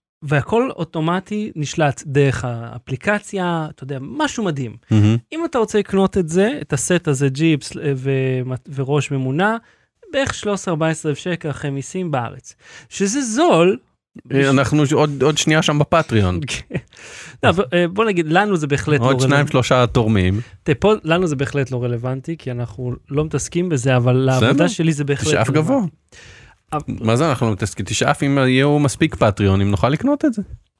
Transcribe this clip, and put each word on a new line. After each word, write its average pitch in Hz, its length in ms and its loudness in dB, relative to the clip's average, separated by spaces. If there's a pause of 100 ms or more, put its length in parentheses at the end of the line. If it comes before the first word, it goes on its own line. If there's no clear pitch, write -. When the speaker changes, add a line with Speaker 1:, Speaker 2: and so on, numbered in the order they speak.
(220)
Speaker 1:
והכל 156 480 0
אוטומטי 180 840 -4
נשלט 147 500 -2
דרך 139 380 2
האפליקציה, 156 1300 -4
אתה - 140 -18
יודע, 135 160 -8
משהו 247 440 -4
מדהים. 135 320 -4 (140)
Speaker 2:
מהמם. 107 260 6 (160)
Speaker 1:
אם 320 120 -4
אתה 320 140 -2
רוצה 214 200 0
לקנות 196 400 0
את 175 100 0
זה, 196 340 0
את - 100 -14
הסט 170 360 0
הזה, 139 200 2
ג'יפ, 151 340 0
סל-, - 180 -12 (160)
ו-, 131 440 -2 (340)
וראש 139 360 -2
ממונע, 143 460 -2 (560)
בערך 269 220 -2
שלוש 202 260 -4
עשרה, 185 120 -4
ארבע 160 160 0
עשרה 160 220 -2
אלף 143 80 -4
שקל 170 320 -6
אחרי 143 200 -6
מיסים 156 400 -6
בארץ. 123 440 -6 (340)
שזה 202 340 -2
זול. 220 540 2 (580)
Speaker 2:
אה, 139 160 4
אנחנו 139 320 4 (120)
עוד, 143 280 0
עוד 151 160 2
שנייה 156 240 2
שם 147 160 0
בפטריון. 110 640 2
Speaker 1:
<laughs> 139 40 -6
כן. - 300 -8 (640)
לא, 226 100 4
ב-, 175 220 -2
אה, 175 140 2
בוא 190 160 0
נגיד, 175 240 0
לנו 190 280 2
זה 151 100 -2
בהחלט 143 340 0
לא 113 40 2
Speaker 2:
עוד 127 60 4
Speaker 1:
רלוונטי. 131 240 2
Speaker 2:
שניים, 143 120 4
שלושה 127 400 4
תורמים. 107 540 2 (220)
Speaker 1:
תראה, 156 140 0
פה 202 160 2 (120)
לנו 170 220 2
זה 151 100 -2
בהחלט 135 340 -2
לא 123 120 -4
רלוונטי, 127 540 -4
כי 131 140 -10
אנחנו 123 420 -6 (180)
לא 135 140 0
מתעסקים 170 440 -2
בזה, 131 280 2
אבל 127 340 4
Speaker 2:
בסדר. 123 160 4
Speaker 1:
לעבודה 151 220 4
שלי 165 240 0
זה 143 120 -4
בהחלט 139 240 -2
Speaker 2:
תשאף 131 220 2
Speaker 1:
רלוונטי. 156 220 2
Speaker 2:
גבוה. 254 140 2 (840)
Speaker 1:
אבל 151 80 -4 (200)
Speaker 2:
מה 113 160 2
זה 160 120 2
אנחנו 123 180 0
לא 110 60 2
מתעסקים? 101 340 -4
תשאף, - 360 -2
אם 139 160 2
יהיו 135 400 4
מספיק 147 360 0
פטריונים, 98 560 2
נוכל 101 180 2
לקנות 262 360 0
את 269 100 2
זה. 208 80 -4 (380)